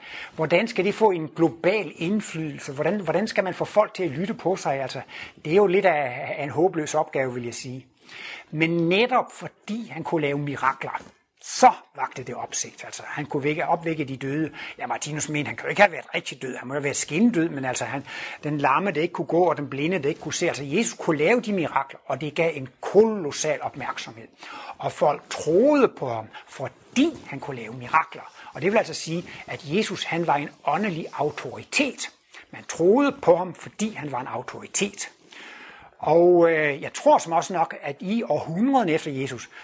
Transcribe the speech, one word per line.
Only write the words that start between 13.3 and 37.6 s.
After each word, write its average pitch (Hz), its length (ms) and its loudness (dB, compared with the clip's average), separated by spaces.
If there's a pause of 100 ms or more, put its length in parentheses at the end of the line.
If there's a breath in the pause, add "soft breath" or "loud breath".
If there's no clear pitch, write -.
vække, 151 220 -2
opvække 165 380 -2
de 131 120 -6
døde. 143 340 -2 (280 loud breath)
Ja, - 80 -8
Martinus 147 420 -4
mente, 147 200 -2
han 110 80 -8
kan - 80 -10
jo 139 60 -2
ikke 147 120 4
have 190 100 8
været 135 220 -10
rigtig 170 280 -8
død. 127 140 -6
Han 123 120 -10
må 135 60 -4
jo 147 40 -2
have 139 60 -2
været 139 120 -2
skindød, 170 520 2
men 135 160 -6
altså, 123 200 -4
han, 131 200 -6 (400 loud breath)
den 147 140 -2
lamme, 143 320 2
der 147 100 -2
ikke 175 140 -2
kunne 170 120 -4
gå, 170 180 4
og 160 120 4
den 139 140 -6
blinde, 156 280 0
der 139 100 -2
ikke 156 120 -2
kunne - 140 -6
se. 175 140 0
Altså, 127 160 -4
Jesus 170 340 0
kunne 156 200 0
lave 208 220 4
de 214 120 -4
mirakler, 143 540 -2
og 131 140 -4
det 147 140 -6
gav 165 200 2
en 135 140 -10 (120)
kolossal 180 840 2
opmærksomhed. 123 640 -8 (500 loud breath)
Og 135 140 -4
folk 147 380 2
troede 247 580 4
på - 200 -8
ham, 110 180 -6 (220 loud breath)
fordi - 600 -2 (180)
han 135 140 -10
kunne 135 160 -8
lave 113 180 -12
mirakler. 127 480 -2 (300 loud breath)
Og 131 100 -10
det 196 100 2
vil 220 60 4
altså 160 160 0
sige, 165 300 -6 (220 loud breath)
at 123 180 -10
Jesus, 190 400 -2
han 170 220 -2
var 147 100 4
en 143 120 -4 (160)
åndelig 170 480 -2
autoritet. - 1000 -4 (400 loud breath)
Man - 180 -16
troede 233 440 4 (100)
på 170 140 6
ham, 175 180 -4
fordi 208 400 -8
han 143 180 -8
var 123 80 -4
en 135 60 -8
autoritet. 117 840 -6 (920 loud breath)
Og, 170 460 8
øh, 151 320 2
jeg 131 100 -8
tror 294 260 6
som 165 140 -6
også 170 200 0
nok, 165 300 0